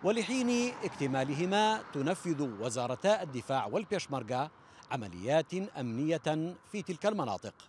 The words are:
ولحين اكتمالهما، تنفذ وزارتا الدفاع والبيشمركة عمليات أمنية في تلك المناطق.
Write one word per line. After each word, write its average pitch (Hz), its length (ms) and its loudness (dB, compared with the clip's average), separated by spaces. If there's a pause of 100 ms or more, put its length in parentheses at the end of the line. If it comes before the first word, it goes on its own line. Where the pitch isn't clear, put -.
ولحين 240 680 2 (120)
اكتمالهما، 170 960 2 (120)
تنفذ 151 480 0
وزارتا 123 800 0
الدفاع 131 440 -2
والبيشمركة 139 840 -2 (400)
عمليات 117 640 0
أمنية 156 1000 -2 (160)
في 208 100 -4
تلك 185 240 -4
المناطق. 120 480 -2 (140)